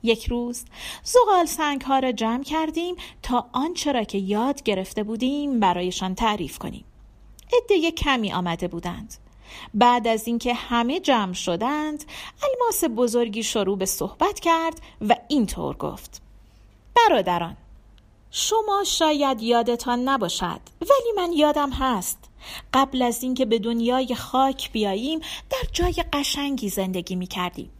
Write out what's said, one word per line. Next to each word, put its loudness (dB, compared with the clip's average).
یک 2
روز -4
زغال 6
سنگ‌ها 0
را 0
جمع -2
کردیم -2
تا 0
آنچه -2
را 0
که -4
یاد -2
گرفته -2
بودیم -2
برایشان 0
تعریف -2
کنیم. -10
عدهٔ 4
کمی 0
آمده -2
بودند. -8
بعد 6
از 0
اینکه -2
همه 0
جمع 2
شدند، -2
الماس 0
بزرگی 0
شروع 0
به -2
صحبت -2
کرد 0
و 4
اینطور 0
گفت: -10
«برادران، 2
شما 2
شاید 2
یادتان 0
نباشد، -2
ولی 4
من 0
یادم 2
هست. -2
قبل 4
از 0
اینکه 0
به 2
دنیای 0
خاک 0
بیاییم، -2
در -4
جای 0
قشنگی -2
زندگی -4
می‌کردیم. -6